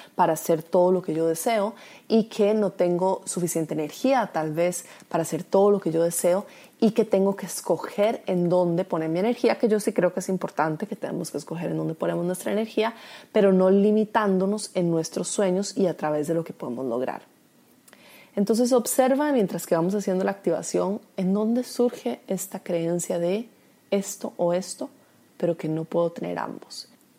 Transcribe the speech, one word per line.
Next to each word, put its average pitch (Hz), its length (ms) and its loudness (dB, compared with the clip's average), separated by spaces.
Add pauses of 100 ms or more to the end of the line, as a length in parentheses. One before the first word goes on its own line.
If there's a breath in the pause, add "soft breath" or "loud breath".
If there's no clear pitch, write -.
(140 loud breath)
para 170 200 2
hacer 156 280 0
todo 180 300 4
lo 180 100 2
que 170 100 -6
yo 160 140 0
deseo 208 480 0 (320 loud breath)
y 220 180 4
que 214 300 2
no 208 160 2
tengo 180 540 0
suficiente 165 500 -4
energía 208 580 0
tal 156 200 -2
vez 170 320 -2 (240 loud breath)
para 165 140 0
hacer 160 200 -4
todo 196 300 4
lo 196 80 2
que 175 100 -4
yo 165 140 2
deseo 175 420 2 (320 loud breath)
y 220 140 4
que 220 120 4
tengo 196 300 2
que 196 120 -10
escoger - 800 -2
en 175 220 0
dónde 175 360 2
poner 160 240 -4
mi 165 100 -2
energía, 220 400 2
que 233 100 2
yo 208 120 2
sí 208 120 -2
creo 175 220 2
que 190 60 -6
es - 80 -6
importante 160 580 -2
que - 80 -10
tenemos 165 380 -8
que - 60 -4
escoger 165 340 -6
en 160 60 -4
dónde 160 160 -4
ponemos 170 300 -4
nuestra 180 280 -4
energía, 220 420 -2 (380 loud breath)
pero 202 200 6
no 185 180 6
limitándonos 208 1040 2
en 175 180 0
nuestros 165 340 -2
sueños 196 500 -2
y 190 120 2
a 151 80 -4
través 151 320 -2
de 165 60 0
lo 165 100 -2
que - 80 -12
podemos 131 340 -8
lograr. 123 360 -4 (1120 loud breath)
Entonces 226 360 2
observa 262 600 2
mientras 190 340 0
que - 80 0
vamos 170 200 2
haciendo 196 300 -2
la 196 60 0
activación 180 720 -2 (160)
en 190 180 0
dónde 226 300 0
surge 240 640 -2
esta 190 320 -6
creencia 170 580 -2
de 190 300 -2 (420 soft breath)
esto - 460 -4
o 175 180 0
esto, 190 340 -6 (480 soft breath)
pero 170 200 0
que 160 120 -6
no 160 160 -2
puedo 170 280 0
tener 175 260 -8
ambos. - 500 -12 (300)